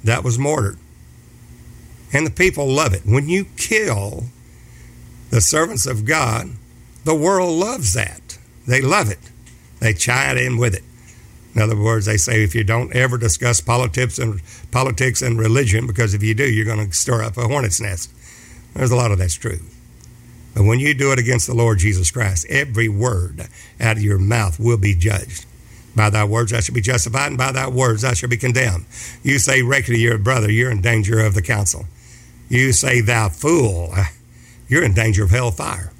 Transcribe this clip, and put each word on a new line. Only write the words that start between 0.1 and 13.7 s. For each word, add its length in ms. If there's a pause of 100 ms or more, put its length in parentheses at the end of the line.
was 140
martyred. 400 (1400)
And 140
the 40
people 360
love 260
it. 120
When 220
you 200 (100)
kill 680 (1040)
the 100
servants 460
of 180
God, 460 (520)
the 120
world 420
loves 360
that. 440 (300)
They 140
love 280
it. 220 (480)
They 140
chime 440
in 200
with 180
it. 80 (720)
In 60
other 140
words, 300
they 120
say, 260
"If 100
you 100
don't 300
ever 240
discuss 440
politics 580